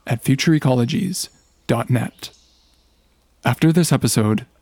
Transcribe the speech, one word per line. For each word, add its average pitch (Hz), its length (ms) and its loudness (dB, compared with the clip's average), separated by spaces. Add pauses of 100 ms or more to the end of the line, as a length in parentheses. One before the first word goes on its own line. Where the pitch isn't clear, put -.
at 117 160 -4
future - 300 2
ecologies 139 720 0 (400)
dot 117 220 -2
net. - 400 -4 (1160)
After 139 260 2
this 160 220 2
episode, 110 520 0 (160)